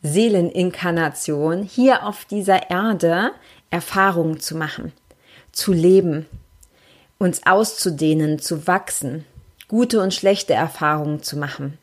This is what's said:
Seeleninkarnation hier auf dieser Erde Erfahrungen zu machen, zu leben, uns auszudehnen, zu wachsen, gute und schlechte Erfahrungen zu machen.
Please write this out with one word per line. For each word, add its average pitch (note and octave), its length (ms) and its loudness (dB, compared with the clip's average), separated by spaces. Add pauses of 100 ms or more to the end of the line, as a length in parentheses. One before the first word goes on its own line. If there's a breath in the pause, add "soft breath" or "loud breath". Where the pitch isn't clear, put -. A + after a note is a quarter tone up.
Seeleninkarnation E3+ 1600 0
hier B3 420 2
auf G3+ 200 -10
dieser F#3+ 440 0
Erde F3+ 640 0 (380 soft breath)
Erfahrungen E3+ 680 0
zu - 160 -8
machen, - 360 -8 (600 soft breath)
zu - 220 0
leben, E3+ 520 4 (920 soft breath)
uns - 280 -2
auszudehnen, D#3 920 2
zu D#3 280 -6
wachsen, D#3+ 580 -4 (420)
gute A3+ 340 0
und F#3 120 0
schlechte G3 400 2
Erfahrungen D3+ 680 -2
zu C#3+ 140 -8
machen. C#3+ 460 -8